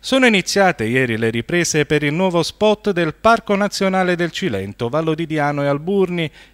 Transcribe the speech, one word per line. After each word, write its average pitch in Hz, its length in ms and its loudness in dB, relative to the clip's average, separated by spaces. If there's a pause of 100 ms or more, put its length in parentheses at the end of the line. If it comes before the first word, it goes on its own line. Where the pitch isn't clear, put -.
Sono 262 240 2
iniziate 190 600 2
ieri 117 320 0
le 113 120 0
riprese 147 560 0
per 147 180 0
il 147 100 0
nuovo 175 280 0
spot 208 500 0
del 165 220 -2
Parco 220 440 2
Nazionale 190 580 0
del 170 160 -4
Cilento, 101 560 -4
Vallo 160 260 -2
di 160 120 -4
Diano 147 360 -2
e 143 60 0
Alburni, 175 640 -2 (220)